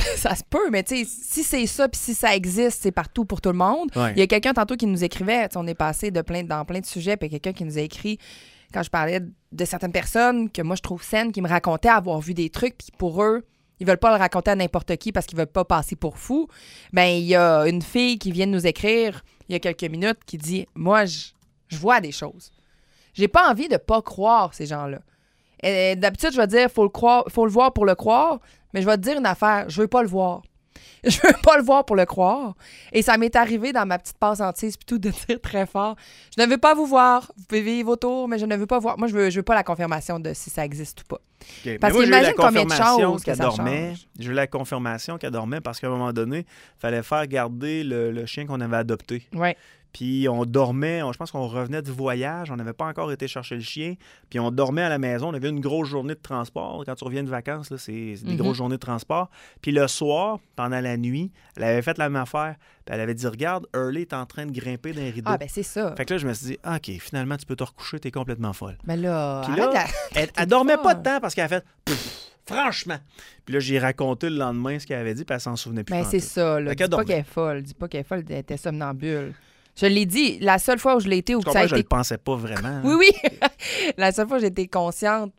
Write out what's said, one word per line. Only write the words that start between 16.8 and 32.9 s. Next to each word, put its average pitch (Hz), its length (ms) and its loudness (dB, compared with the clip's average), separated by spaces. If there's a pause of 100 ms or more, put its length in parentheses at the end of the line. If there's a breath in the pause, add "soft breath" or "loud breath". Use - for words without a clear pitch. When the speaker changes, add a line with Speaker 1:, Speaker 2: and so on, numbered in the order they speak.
Speaker 1:
Ben, 180 140 6
il 175 180 2
y 180 100 6
a 165 320 6
une 175 140 2
fille 247 360 0
qui 196 140 -6
vient 185 160 0
de 202 60 0
nous 175 120 0
écrire 214 560 0 (280 soft breath)
il - 20 -8
y 180 60 -2
a - 20 -2
quelques 170 320 -4
minutes 190 340 -2
qui - 120 -12
dit, « 170 280 -6 (100)
Moi, 190 280 4
je, 156 280 -6 (360)
je 165 80 -8
vois 214 240 4
des 156 140 -4
choses. » - 400 -12 (600)
J'ai 202 140 2
pas 330 240 6
envie 240 160 0
de 262 80 2
pas 220 260 0
croire 208 520 0
ces 156 120 -10
gens-là. 147 340 -8 (600)
Et 190 360 2
d'habitude, 196 340 2
je 262 60 0
vais 220 100 6
dire, « 240 260 6
Faut 220 100 4
le 202 60 4
croire, 240 380 4
faut 226 180 2
le 214 60 2
voir 254 220 6
pour 208 120 2
le 185 100 6
croire », 254 440 4 (340 soft breath)
mais 190 80 -2
je 190 40 0
vais 214 100 6
te 196 60 -2
dire 269 160 0
une 262 80 0
affaire, 202 440 2
je 160 120 -2
veux 214 80 2
pas 247 140 4
le 220 40 0
voir. 185 400 -2
<laughs> - 580 -20
Je 240 160 4
veux - 220 10
pas 311 140 10
le 285 60 4
voir 269 220 6
pour 214 100 2
le 185 100 6
croire. 196 500 0 (360 loud breath)